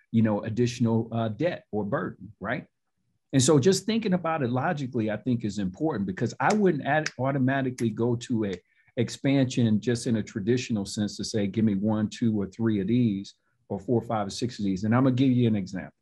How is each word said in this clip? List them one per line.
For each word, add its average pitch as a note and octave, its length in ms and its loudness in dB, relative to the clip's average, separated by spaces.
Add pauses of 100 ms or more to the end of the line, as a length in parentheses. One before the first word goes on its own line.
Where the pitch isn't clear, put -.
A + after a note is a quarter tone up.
(120)
you A2+ 120 4
know, G#2+ 180 2
additional, A2+ 720 0
uh, A2+ 160 -2
debt D3 440 -4
or G#2 120 -2
burden, A#2 560 -6
right? A2+ 260 -6 (680)
And C3+ 100 4
so D3+ 160 6
just F#3+ 260 4
thinking A3 280 0
about D#3+ 280 -2
it B2 80 0
logically, B2+ 600 -2
I G#2+ 60 -2
think A#2 280 -2
is G2+ 140 -4
important, G2+ 480 -2
because G2+ 320 -4
I D#3+ 140 2
wouldn't F3+ 320 2
add, D3+ 240 0 (100)
automatically C3 680 0
go A2+ 260 0
to A#2 300 -2
a G2 80 -2 (440)
expansion B2+ 840 2
just A#2+ 280 -2
in A#2 80 2
a A2 80 0
traditional A2+ 600 -2
sense G#2 320 -4
to G#2+ 60 -6
say, G2+ 240 -2
"Give F#2+ 180 2
me G2+ 100 4
one, G#2+ 340 0
two, A2 300 0
or G2 80 -2
three G#2+ 340 0
of F#2 60 -2
these, A2+ 480 0 (340)
or G2+ 100 -4
four, A#2 220 0
five, A2+ 260 -2
or F#2+ 40 -8
six - 280 -6
of G#2 60 -2
these." F#2+ 200 -2
And A2 100 4
I'm C3 80 6
gonna B2+ 120 4
give C3 160 4
you B2 160 4
an A2 80 2
example. F2+ 460 -6